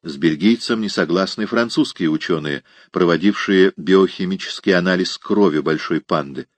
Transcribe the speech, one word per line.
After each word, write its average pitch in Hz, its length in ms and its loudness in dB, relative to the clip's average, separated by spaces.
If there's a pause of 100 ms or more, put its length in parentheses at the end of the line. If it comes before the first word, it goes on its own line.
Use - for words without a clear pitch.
С 80 120 -10
бельгийцем 95 640 0
не 104 80 -4
согласны 98 560 -2
французские 117 640 -2
учёные, 76 540 -4 (280)
проводившие 92 840 2
биохимический 95 960 0
анализ 90 440 0
крови 95 420 2
большой 78 420 -2
панды. 69 460 -6 (100)